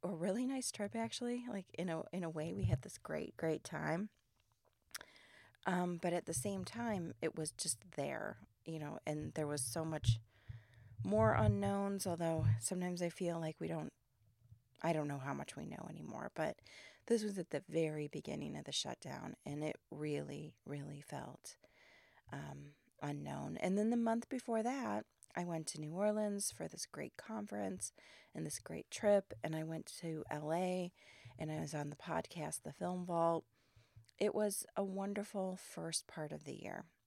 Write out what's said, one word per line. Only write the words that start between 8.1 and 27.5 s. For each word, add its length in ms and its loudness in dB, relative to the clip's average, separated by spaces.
you 140 -6
know, 260 -6
and 300 -2
there 140 0
was 140 0
so 220 -2
much 360 4
more 300 8
unknowns, 760 4
although 400 4
sometimes 420 0
I 60 2
feel 320 0
like 180 -2
we 80 -2
don't, 260 -2
I 120 4
don't 160 2
know 100 -2
how 160 -2
much 220 -6
we 100 -6
know 240 -8
anymore, 460 -8
but 180 0
this 160 4
was 120 -2
at 140 -4
the 180 -2
very 380 2
beginning 500 -6
of 60 -6
the 80 -8
shutdown, 640 -4
and 200 -4
it 100 -2
really, 640 -4
really 400 -8
felt, 520 -10
um, 420 -10
unknown. 580 -2
And 160 4
then 140 6
the 60 6
month 320 2
before 340 0
that, 420 2
I 80 0
went 260 0
to 120 -6
New 140 -4
Orleans 640 2
for 120 -4
this 180 -6
great 300 -8
conference 720 -4